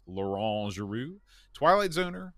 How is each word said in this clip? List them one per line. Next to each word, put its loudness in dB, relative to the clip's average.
Laurent -2
Giroux, -8
Twilight 6
Zoner, -4